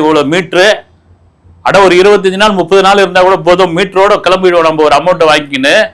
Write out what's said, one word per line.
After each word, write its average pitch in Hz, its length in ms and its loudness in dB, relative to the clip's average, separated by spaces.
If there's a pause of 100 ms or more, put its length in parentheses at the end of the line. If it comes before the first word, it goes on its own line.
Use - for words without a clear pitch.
இவ்வளவு 151 320 0
மீட்டரு, 185 340 0 (960)
அட 143 120 -2 (100)
ஒரு 175 140 2
இருபத்தஞ்சு 190 400 0
நாள் 208 180 0
முப்பது 185 240 0
நாள் 202 200 2
இருந்தா 185 200 -2
கூட 185 140 2
போதும், 175 400 0
மீட்டரோட 196 380 0 (100)
கிளம்பிடுவோம் 175 440 0
நம்ம 156 200 -2
ஒரு 143 100 0
அமௌண்ட்டை 170 320 0
வாங்கிக்கின்னு. 143 420 -2 (220)